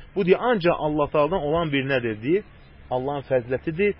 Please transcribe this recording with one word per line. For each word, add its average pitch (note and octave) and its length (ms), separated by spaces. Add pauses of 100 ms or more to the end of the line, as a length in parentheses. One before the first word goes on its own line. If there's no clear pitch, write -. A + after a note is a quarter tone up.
(160)
Bu, G3 100
deyir, F3+ 140
ancaq F#3 380
Allah D3+ 320
Taala'dan D#3 320
olan D#3 300
bir C#3 140
nədir, A#2 360
deyir? E3+ 220 (480)
Allahın C3 300
fəzlətidir, C#3 800